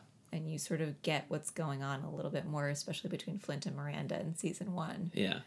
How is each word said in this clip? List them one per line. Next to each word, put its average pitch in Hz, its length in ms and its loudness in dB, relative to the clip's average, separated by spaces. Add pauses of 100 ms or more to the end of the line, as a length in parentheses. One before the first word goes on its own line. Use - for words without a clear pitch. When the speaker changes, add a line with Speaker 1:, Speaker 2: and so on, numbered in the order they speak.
(320)
Speaker 1:
And 156 180 -2
you 156 80 0
sort 160 240 2
of 147 200 0
get 151 260 4
what's - 220 0
going 139 340 0
on 135 200 0
a 127 100 -4
little - 180 -2
bit 139 140 2
more, 147 240 2
especially 147 400 0
between 165 280 -2
Flint 143 280 -2
and 139 100 -2
Miranda 143 440 0
in 165 160 0
season - 380 0
one. 170 400 0
Speaker 2:
Yeah. 98 340 4